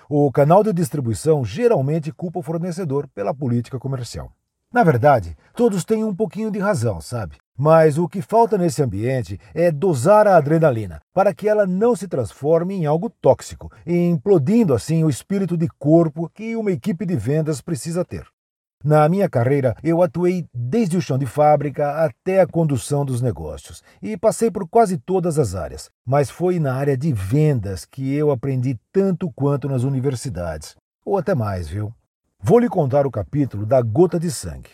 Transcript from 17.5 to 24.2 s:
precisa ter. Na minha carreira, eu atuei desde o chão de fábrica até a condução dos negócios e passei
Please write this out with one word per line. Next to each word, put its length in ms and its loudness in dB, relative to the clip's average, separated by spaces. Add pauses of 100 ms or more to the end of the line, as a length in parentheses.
precisa 420 -6
ter. 220 -12 (580)
Na 240 4
minha 180 2
carreira, 560 0
eu 200 2
atuei 500 -2
desde 460 -2
o 20 2
chão 160 -2
de 80 -2
fábrica 800 2
até 380 0
a 40 4
condução 600 0
dos 160 -2
negócios 600 -8 (200)
e 160 -8
passei 320 0